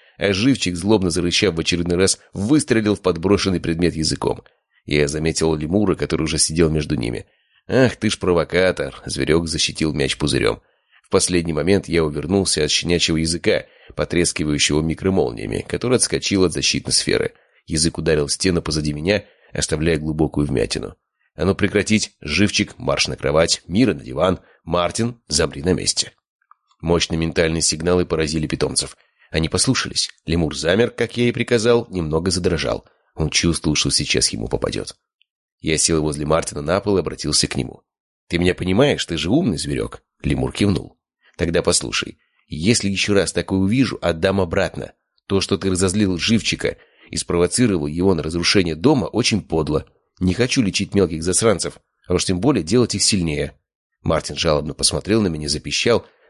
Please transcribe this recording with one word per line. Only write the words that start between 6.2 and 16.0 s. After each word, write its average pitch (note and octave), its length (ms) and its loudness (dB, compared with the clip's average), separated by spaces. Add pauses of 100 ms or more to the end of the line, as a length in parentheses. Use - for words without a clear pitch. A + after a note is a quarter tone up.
уже D#2 160 -2
сидел D#2+ 300 2
между D2+ 280 0
ними. A#1 320 -6 (440)
«Ах A#2+ 220 4
ты G#2+ 160 -2
ж - 80 -4
провокатор!» E2+ 880 0
Зверёк D2 400 0
защитил D#2+ 460 -2
мяч C#2 240 -2
пузырём. A#1+ 440 0 (440)
В - 40 -20
последний F2+ 440 0
момент D#2+ 360 0
я E2 160 2
увернулся D2+ 600 0
от D2 60 -2
щенячьего E2 480 0
языка, E2 480 0 (280)
потрескивающего D2+ 880 0
микромолниями, D2 840 -2
который B2 280 0
отскочил F#2+ 480 0